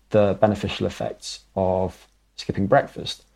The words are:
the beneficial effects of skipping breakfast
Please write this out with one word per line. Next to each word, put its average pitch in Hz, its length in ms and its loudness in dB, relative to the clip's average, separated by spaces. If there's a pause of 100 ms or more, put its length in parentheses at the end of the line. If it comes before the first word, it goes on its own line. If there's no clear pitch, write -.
(100)
the 101 300 4
beneficial 101 460 0
effects - 540 -8 (140)
of 92 540 -2 (280)
skipping - 300 -4
breakfast - 560 0 (140)